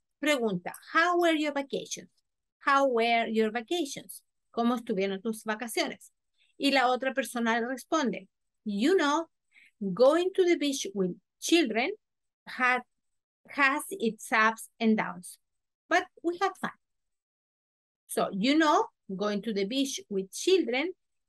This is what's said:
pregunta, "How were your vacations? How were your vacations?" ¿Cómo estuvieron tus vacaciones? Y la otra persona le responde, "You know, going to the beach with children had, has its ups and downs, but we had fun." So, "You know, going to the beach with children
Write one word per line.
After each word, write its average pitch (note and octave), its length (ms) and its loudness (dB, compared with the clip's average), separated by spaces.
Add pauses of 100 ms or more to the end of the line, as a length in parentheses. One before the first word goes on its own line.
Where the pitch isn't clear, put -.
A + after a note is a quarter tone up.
(200)
pregunta, A3 560 -2 (180)
"How F4 260 2
were E4 220 2
your D4+ 120 -2
vacations? - 580 -8 (520)
How C#4 220 4
were A#3 480 2
your A3 180 2
vacations?" C4+ 720 -6 (280)
¿Cómo A#3 240 0
estuvieron G3 460 -2
tus A3 220 -6
vacaciones? A3+ 680 -6 (460)
Y C#4 140 2
la C4 160 4
otra B3+ 260 0
persona A#3 460 -2
le A3+ 80 -4
responde, C4 600 -4 (360)
"You G#3+ 320 2
know, D#4+ 320 0 (680)
going D#4 400 4
to F#4+ 120 2
the E4+ 120 4
beach C#4 360 -4
with F#3 240 -2 (220)
children C#4 520 2 (560)
had, B3 340 0 (680)
has C#4 400 0
its A3+ 420 -4
ups A3 380 2 (100)
and A3 180 4
downs, F3+ 400 -8 (520)
but F4+ 180 0 (160)
we F4 180 -2
had F#4+ 100 0 (100)
fun." - 100 -8 (1400)
So, - 240 -2
"You A#3+ 260 2
know, E4 300 4 (280)
going G#3 280 -2
to A3+ 100 -4
the G3 120 0
beach C4+ 340 -2 (100)
with F#3+ 220 -4
children E4 640 0 (360)